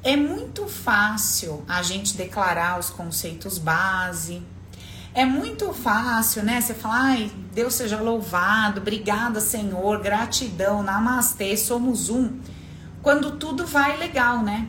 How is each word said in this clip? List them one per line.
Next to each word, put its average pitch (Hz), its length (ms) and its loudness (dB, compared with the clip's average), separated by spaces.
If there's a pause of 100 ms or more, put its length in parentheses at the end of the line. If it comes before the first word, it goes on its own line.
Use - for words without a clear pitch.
é 262 140 4
muito 403 520 -2
fácil 208 1000 0
a 180 140 -2
gente 190 340 -2
declarar 180 600 0
os 175 140 -4
conceitos 170 680 -6
base. 175 880 0 (720)
É 262 100 6
muito 359 480 0
fácil, 226 720 2
né? 240 180 2
Você 226 140 -2
fala, 220 200 -2
"Ai, 247 360 4 (200)
Deus 240 220 0
seja 214 260 0
louvado, 208 800 2
obrigada, 214 600 0
Senhor, 202 600 0
gratidão, 202 800 0
namastê, 214 720 2
somos 240 540 0
um." 240 280 0 (640)
Quando 294 300 4
tudo 320 340 -4
vai 285 320 2
legal, 247 460 2
né? 214 260 -2